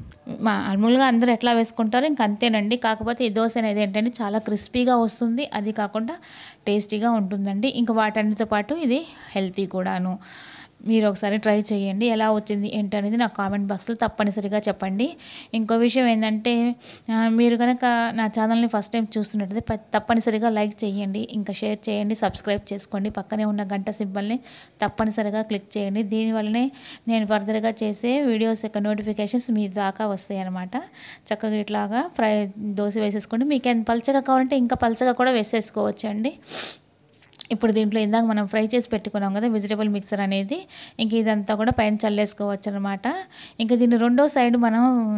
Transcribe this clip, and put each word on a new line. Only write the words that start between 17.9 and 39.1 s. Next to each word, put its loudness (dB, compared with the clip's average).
నా 0
ఛానల్ని 2
ఫస్ట్ -2
టైమ్ 0
చూస్తున్నట్లయితే -2
ప-, -6
తప్పనిసరిగా 2
లైక్ 0
చేయండి, -4
ఇంకా -6
షేర్ -4
చేయండి, -2
సబ్స్క్రైబ్ -4
చేసుకోండి, -6
పక్కనే -4
ఉన్న -2
గంట -4
సింబల్ని -4
తప్పనిసరిగా 0
క్లిక్ -6
చేయండి. -2
దీనివల్లనే 0
నేను 2
ఫర్దర్గా 0
చేసే 0
వీడియోస్ 0
యొక్క -4
నోటిఫికేషన్స్ -2
మీ 2
దాకా -2
వస్తాయి -4
అన్నమాట. -6
చక్కగా -2
ఇట్లాగా -2
ఫ్రై 2
దోశ -2
వేసేసుకోండి. -2
మీకు 0
ఎంత 2
పలచగా 2
కావాలంటే 2
ఇంకా 2
పలచగా 2
కూడా 2
వేసేసుకోవచ్చండి. -2
ఇప్పుడు 2
దీంట్లో 2
ఇందాక 2
మనం 2
ఫ్రై 0
చేసి 0
పెట్టుకున్నాం -4